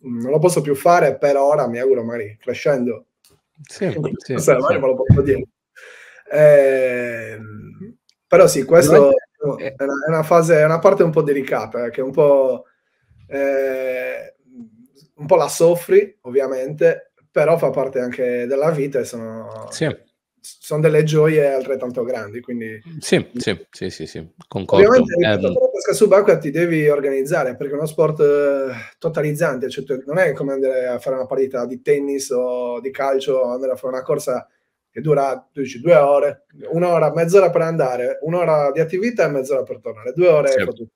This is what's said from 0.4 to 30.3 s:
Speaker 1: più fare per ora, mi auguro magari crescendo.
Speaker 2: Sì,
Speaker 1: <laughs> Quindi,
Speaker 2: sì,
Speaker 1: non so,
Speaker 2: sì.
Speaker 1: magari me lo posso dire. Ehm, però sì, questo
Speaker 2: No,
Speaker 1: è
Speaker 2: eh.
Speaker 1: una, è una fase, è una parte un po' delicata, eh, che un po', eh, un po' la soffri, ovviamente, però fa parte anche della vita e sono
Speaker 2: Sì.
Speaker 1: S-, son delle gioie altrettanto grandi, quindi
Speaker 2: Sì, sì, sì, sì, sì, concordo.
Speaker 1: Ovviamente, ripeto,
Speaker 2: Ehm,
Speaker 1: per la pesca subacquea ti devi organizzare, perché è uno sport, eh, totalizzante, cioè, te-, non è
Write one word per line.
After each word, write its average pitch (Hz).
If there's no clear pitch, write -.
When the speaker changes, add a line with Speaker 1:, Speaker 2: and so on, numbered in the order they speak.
Speaker 1:
più 147
fare 165
per 143
ora, 139
mi 117
auguro 127
magari 113
crescendo. 120
Speaker 2:
Sì, -
Speaker 1:
<laughs> 127
Quindi, 147
Speaker 2:
sì, -
Speaker 1:
non 120
so, 165
Speaker 2:
sì. 127
Speaker 1:
magari 165
me 135
lo 127
posso 139
dire. 135
Ehm, 123
però 170
sì, 151
questo 151
Speaker 2:
No, 139
Speaker 1:
è -
Speaker 2:
eh. -
Speaker 1:
una, 139
è 156
una 160
fase, 165
è 151
una 160
parte 196
un 165
po' 156
delicata, 127
eh, 117
che -
un 131
po', 135
eh, 131
un 147
po' 180
la 147
soffri, 175
ovviamente, 135
però 160
fa 160
parte 131
anche 123
della 139
vita 143
e 117
sono 110
Speaker 2:
Sì. -
Speaker 1:
S-, -
son 151
delle 156
gioie 151
altrettanto 123
grandi, 113
quindi 113
Speaker 2:
Sì, -
sì, 107
sì, 95
sì, 80
sì, -
concordo. 98
Speaker 1:
Ovviamente, 240
ripeto, 110
Speaker 2:
Ehm, 180
Speaker 1:
per -
la -
pesca -
subacquea 202
ti 151
devi 160
organizzare, 135
perché 143
è 143
uno 156
sport, 151
eh, 143
totalizzante, 151
cioè, 127
te-, -
non 151
è 165